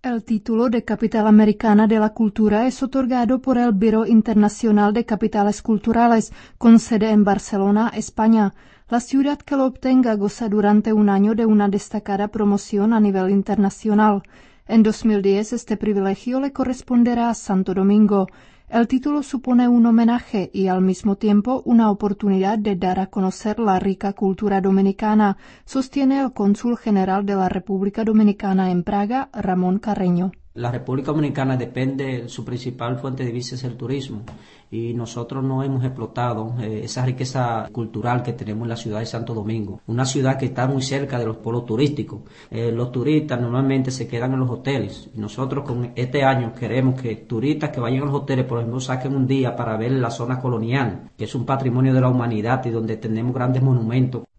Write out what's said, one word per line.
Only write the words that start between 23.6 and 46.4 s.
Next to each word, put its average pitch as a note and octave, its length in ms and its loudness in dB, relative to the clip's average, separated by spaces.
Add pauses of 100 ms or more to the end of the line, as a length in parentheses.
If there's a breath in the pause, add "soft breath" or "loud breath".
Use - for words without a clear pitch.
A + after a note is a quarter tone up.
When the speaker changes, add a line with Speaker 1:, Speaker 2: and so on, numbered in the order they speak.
Speaker 1:
rica G3 320 -2
cultura G3 480 -2
dominicana, G3 760 2 (260 loud breath)
sostiene C4+ 560 0
el C4 140 -2
cónsul G#3+ 440 0
general G3 480 0
de G3+ 100 -2
la F#3 120 0
República G3 560 -4
Dominicana G3+ 680 2
en F3+ 120 0
Praga, G3+ 480 -2
Ramón F#3 480 0
Carreño. F#3 540 -2 (200)
Speaker 2:
La A#2+ 160 -6
República C3 420 -4
Dominicana C3+ 440 -2
depende, C3 720 -4
su - 160 -12
principal B2 560 -8
fuente B2+ 240 -8
de B2 40 -4
divisas B2 320 -8
es - 40 -10
el A#2 140 -8
turismo, A#2+ 460 -8 (460 loud breath)
y A#2 240 -6
nosotros A#2+ 480 -8
no C3+ 220 -2
hemos C3+ 220 -2
explotado, A#2 760 -6
eh, G#2+ 240 -6
esa B2+ 220 -6
riqueza B2 640 -4
cultural A#2 500 -4
que A2+ 120 -6
tenemos G#2+ 300 -8
en A2+ 60 -6
la A#2 60 -6
ciudad G#2+ 240 -8
de A#2 60 -6
Santo A#2 280 -8
Domingo, G#2+ 540 -6
una A#2+ 160 -2
ciudad C3 340 -2
que C3 100 -4
está B2+ 200 -4
muy C3+ 140 -2
cerca C#3 360 -6
de A#2 80 -4
los A2 120 -6
polos A#2+ 280 -6
turísticos. A2 580 -2 (260 loud breath)
Eh, A#2 200 -4
los A#2+ 220 -4
turistas C#3+ 480 0
normalmente C3 520 0
se - 180 -8
quedan B2 240 -4
en C3 80 -2
los B2 80 0
hoteles, - 680 -6
y A2 40 -10
nosotros C3 440 -6
con B2 320 -6
este C3+ 300 -2
año B2+ 280 0